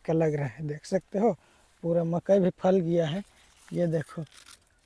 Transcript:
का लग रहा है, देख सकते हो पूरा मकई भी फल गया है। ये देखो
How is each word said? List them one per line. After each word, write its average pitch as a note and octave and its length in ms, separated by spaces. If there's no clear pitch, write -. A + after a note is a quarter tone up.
का E3 80
लग D#3+ 220
रहा C#3+ 120
है, D3+ 200
देख D3+ 180
सकते G3 340
हो A3 120
पूरा E3+ 200
मकई F3 360
भी F3+ 100
फल F#3+ 200
गया E3+ 280
है। F#3 160
ये E3+ 200
देखो D#3+ 360